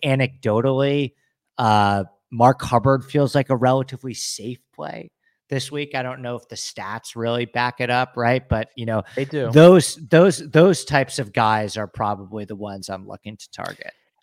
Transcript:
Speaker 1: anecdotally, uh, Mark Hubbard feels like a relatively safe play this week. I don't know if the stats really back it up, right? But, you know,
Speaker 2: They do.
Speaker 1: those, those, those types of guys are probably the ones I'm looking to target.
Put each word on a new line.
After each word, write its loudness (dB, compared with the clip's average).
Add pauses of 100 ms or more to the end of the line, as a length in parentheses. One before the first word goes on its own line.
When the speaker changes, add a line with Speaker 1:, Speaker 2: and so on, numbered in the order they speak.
Speaker 1:
anecdotally, -2 (440)
uh, 2 (280)
Mark 4
Hubbard 0
feels 0
like 0
a 2
relatively -2
safe -12 (160)
play -16 (360)
this -6
week. -10
I -4
don't -10
know -8
if -14
the -18
stats -12
really -4
back -4
it -2
up, -2
right? 0
But, -4
you -10
know, -4 (100)
Speaker 2:
They -4
do. -6
Speaker 1:
those, 8
those, 4 (120)
those 4
types -2
of -8
guys 0
are -6
probably -8
the -14
ones -12
I'm -12
looking -18
to -20
target. -14 (300)